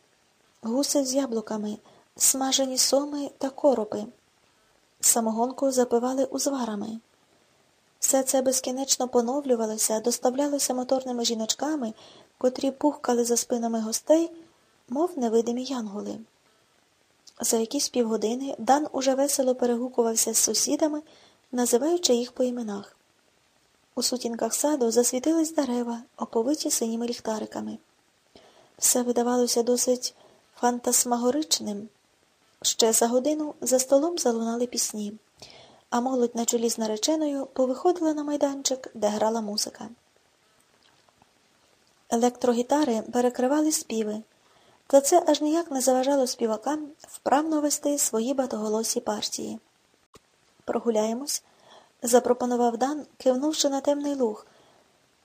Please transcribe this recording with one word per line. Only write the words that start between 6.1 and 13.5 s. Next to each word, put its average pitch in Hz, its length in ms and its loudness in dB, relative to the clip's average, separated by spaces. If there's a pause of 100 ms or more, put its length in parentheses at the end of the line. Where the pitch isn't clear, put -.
узварами. 226 760 -4 (1000)
Все - 240 2
це 262 200 2
безкінечно 254 680 -2
поновлювалося, 226 920 0
доставлялося 262 760 0
моторними 254 500 -2
жіночками, 233 680 -2 (460)
котрі 254 320 0
пухкали 262 540 0
за 233 120 0
спинами 233 440 -2